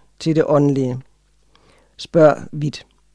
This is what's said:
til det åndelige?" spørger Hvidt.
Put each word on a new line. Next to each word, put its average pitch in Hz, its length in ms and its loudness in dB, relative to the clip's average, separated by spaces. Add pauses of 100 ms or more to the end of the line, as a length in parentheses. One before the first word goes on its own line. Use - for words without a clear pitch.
(200)
til 160 160 -2
det 156 120 2
åndelige?" 135 500 0 (1000)
spørger 156 380 4 (160)
Hvidt. - 340 -8 (300)